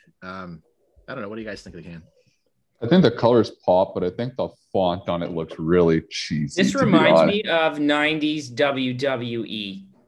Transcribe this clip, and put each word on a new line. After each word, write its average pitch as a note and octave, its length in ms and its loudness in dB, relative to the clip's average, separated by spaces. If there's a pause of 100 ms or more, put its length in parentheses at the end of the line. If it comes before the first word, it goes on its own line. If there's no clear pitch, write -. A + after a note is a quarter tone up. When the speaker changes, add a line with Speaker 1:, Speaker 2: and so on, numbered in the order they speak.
(220)
Speaker 1:
Um, F#2 400 -14 (460)
I - 60 -12
don't - 80 -10
know. G2+ 80 -10
What G#2+ 60 -12
do A2+ 60 -10
you G#2+ 60 -12
guys G2 140 -12
think F#2 140 -18
of E2+ 80 -16
the F2 60 -18
can? E2+ 140 -16 (800)
Speaker 2:
I B2 60 -4
think F3+ 140 6
the A#2 100 6
colors A#2 380 4 (160)
pop, F#2 280 2
but F#2 100 -4
I F2+ 60 0
think B2 260 -8
the F2 140 -6 (240)
font F#2 340 -2
on E2+ 160 -4
it E2+ 80 -8
looks E2 260 -8
really E2 520 4
cheesy, - 520 -4
Speaker 3:
This - 120 2
Speaker 2:
to - 60 -2
be - 60 2
Speaker 3:
reminds D3+ 360 6
Speaker 2:
honest. - 120 4
Speaker 3:
me G#3+ 160 -2
of D#3+ 300 0
nineties D3+ 680 0
W C3 440 -2
W B2 520 -4
E. G2 400 -10 (220)